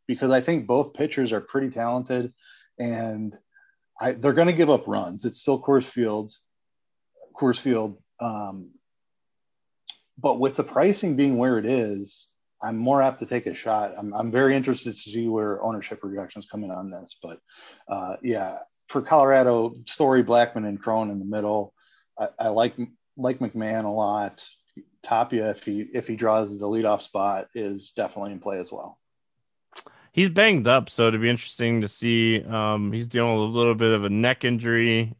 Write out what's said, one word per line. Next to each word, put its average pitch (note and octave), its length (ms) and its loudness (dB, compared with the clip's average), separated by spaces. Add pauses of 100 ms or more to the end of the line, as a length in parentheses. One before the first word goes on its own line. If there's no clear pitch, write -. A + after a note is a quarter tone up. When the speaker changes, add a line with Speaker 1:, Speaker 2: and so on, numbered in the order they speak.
Speaker 1:
because C3 240 0
I C3 100 6
think C3 280 0
both C#3 260 2
pitchers C#3 380 -2
are G#2 80 0
pretty C3+ 300 -4
talented, B2 600 -4 (460)
and A2 580 -6 (640)
I, B2 120 0
they're B2 200 2
gonna E3+ 200 4
give D#3+ 180 4
up C3 160 4
runs. G#2 380 -4
It's A#2 160 -4
still C3 200 0
Coors C3+ 240 4
Fields, G#2+ 580 -4 (920)
Coors B2+ 240 2
Field. A2 400 -2 (220)
Um, G#2 500 -8 (1500)
but B2+ 220 0
with C3 160 2
the - 80 -2
pricing F3 520 2
being C#3 200 4
where B2 220 2
it G#2+ 80 -2
is, G#2 640 -4 (340)
I'm A2+ 160 -6
more C3+ 240 4
apt C3 160 2
to A2+ 80 -6
take A#2+ 180 -4
a F#2 100 -6
shot. G#2+ 440 -2
I'm, G#2 160 -10
I'm A2+ 160 -4
very C3+ 260 4
interested B2+ 360 -2
to - 40 -12
see A2+ 320 -4
where G#2+ 340 -2
ownership G#2+ 380 -6
projections G2 460 -10
come G#2+ 180 -10
in F#2+ 60 -10
on F#2 200 -10
this. F2 320 -16
But, E2 160 -16 (480)
uh, F#2+ 360 -8
yeah, G#2+ 340 -4 (320)
for C3+ 140 -2
Colorado, B2+ 720 4 (120)
Story, C3 380 4
Blackmon, A#2 420 2
and G2+ 140 -6
Cron A2 300 -2
in G2+ 80 -6
the F#2+ 80 -8
middle. G#2 480 -2 (440)
I, G#2+ 100 -4 (120)
I A2+ 80 0
like, A#2 260 2 (440)
like B2+ 220 -2
McMahon A2 440 -4
a G#2 40 -4
lot. G#2 540 -2 (600)
Tapia, A2+ 480 0
if - 140 -10
he, G#2 180 -4 (100)
if B2 160 -6
he A2+ 80 -6
draws G#2+ 420 0
the G2+ 60 -8
leadoff G#2+ 380 0
spot, G2 520 -4
is G2+ 360 -8
definitely G2+ 420 -8
in F2+ 80 -14
play G2 180 -6
as F2+ 140 -10
well. - 260 -16 (1120)
Speaker 2:
He's F#3 180 4
banged F3+ 360 4
up, B2 220 4
so A#2 200 2
it'd A2 120 2
be A#2 80 2
interesting A#2 540 0
to G#2 60 -4
see. A2+ 540 2
Um, G#2+ 480 -2
he's A#2 160 -4
dealing A#2+ 280 2
with G#2+ 160 0
a - 20 -6
little A#2 220 4
bit A2+ 180 4
of G#2 120 2
a G2+ 40 -2
neck A2+ 360 2
injury. A#2 760 0